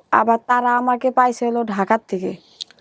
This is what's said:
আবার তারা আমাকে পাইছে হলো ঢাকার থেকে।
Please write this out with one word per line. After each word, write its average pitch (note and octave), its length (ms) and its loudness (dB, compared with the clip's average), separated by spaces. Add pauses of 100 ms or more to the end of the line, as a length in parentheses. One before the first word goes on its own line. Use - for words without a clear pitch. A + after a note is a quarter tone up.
(120)
আবার A3+ 260 4 (100)
তারা B3 300 0
আমাকে B3 340 0
পাইছে B3 360 0
হলো A#3 160 -2
ঢাকার G#3+ 440 0
থেকে। F#3+ 280 -6 (460)